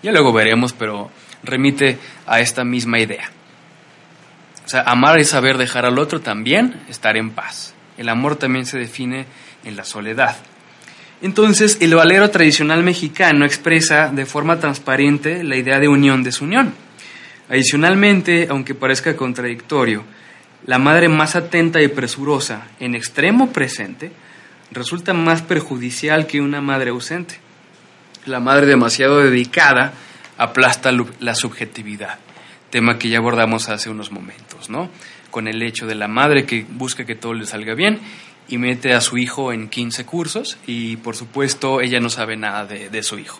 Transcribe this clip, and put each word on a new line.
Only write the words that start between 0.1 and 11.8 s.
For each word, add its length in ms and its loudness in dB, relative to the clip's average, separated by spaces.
luego 220 6
veremos, 400 2
pero 380 -8
remite 560 0
a 140 2
esta 240 -2
misma 340 -2
idea. 320 -4
O 40 -14
sea, 180 0
amar 320 6
es 100 4
saber 300 2
dejar 260 -2
al 140 2
otro 240 -2
también, 520 0
estar 300 -2
en 120 -4
paz. 440 -12
El 100 -8
amor 280 0
también 280 -2
se 140 -8
define 480 -8
en 120 -14
la 80 -14
soledad. 540 -4
Entonces, 600 4